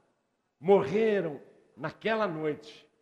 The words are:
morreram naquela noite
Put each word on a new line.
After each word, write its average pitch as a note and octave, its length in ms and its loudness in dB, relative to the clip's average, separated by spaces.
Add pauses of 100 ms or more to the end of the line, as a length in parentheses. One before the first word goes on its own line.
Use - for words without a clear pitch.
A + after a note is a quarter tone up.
(600)
morreram F#3 800 2 (340)
naquela G3+ 540 -4
noite D#3 580 -6 (160)